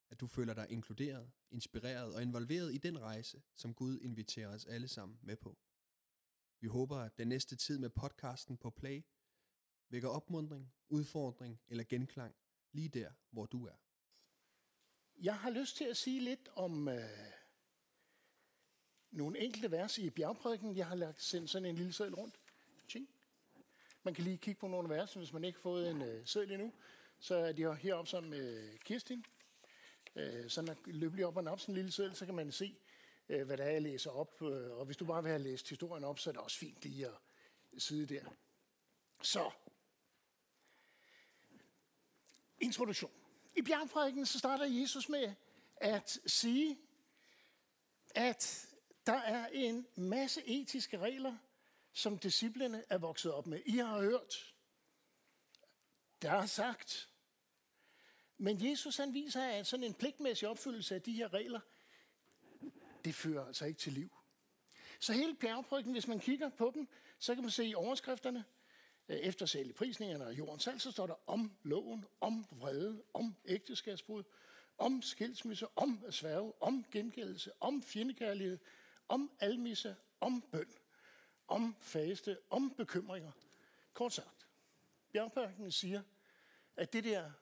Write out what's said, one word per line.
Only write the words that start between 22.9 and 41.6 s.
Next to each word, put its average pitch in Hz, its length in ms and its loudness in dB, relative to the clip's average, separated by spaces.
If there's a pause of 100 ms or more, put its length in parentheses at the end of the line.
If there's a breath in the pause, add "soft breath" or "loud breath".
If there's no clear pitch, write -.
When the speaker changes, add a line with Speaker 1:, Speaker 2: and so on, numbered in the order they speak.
Speaker 2:
Man 180 120 0
kan 170 100 -2
lige 185 140 0
kigge 202 220 -4
på 196 80 -2
nogle 180 200 0
vers, 156 260 0
hvis 175 180 -8
man 160 120 -4
ikke 180 140 -4
har - 40 -16
fået 175 280 2
en, 147 120 -2
øh, 113 240 -4
seddel 202 260 0
endnu. 208 200 -4 (460 loud breath)
Så - 160 0
er 165 180 4
de 156 240 2
heroppe 170 340 0
sammen 165 200 -2
med 113 480 -6
Kirstin. 240 460 -4 (920 loud breath)
Øh, 120 340 -4
så 165 120 0
når 160 140 -4 (100)
løber 165 300 -2
lige 190 100 2
op 165 100 -4
og 180 80 0
nap 185 160 -4
sådan 208 120 -4
en 190 40 0
lille 185 160 0
seddel, 190 220 0
så 185 120 -6
kan 185 80 -4
man 151 180 -2
se, 196 240 -4 (520 loud breath)
øh, 139 180 2
hvad 135 100 0
det 139 100 0
er, 147 40 4
jeg 156 120 4
læser 139 280 -2
op. 147 320 -4
Øh, 135 280 -2
og 120 140 -6
hvis 139 120 -6
du 180 80 -4
bare 165 180 2
vil 160 80 2
have 151 120 4
læst 131 260 -4
historien 160 360 -6
op, 143 140 -2
så 165 120 -2
er - 20 0
det - 80 -6
også - 180 -4
fint - 240 -10
lige 139 240 -4
at 113 80 -8 (640 soft breath)
sidde 151 360 0
der. 135 100 -6 (1000)
Så. - 280 4 (3000 loud breath)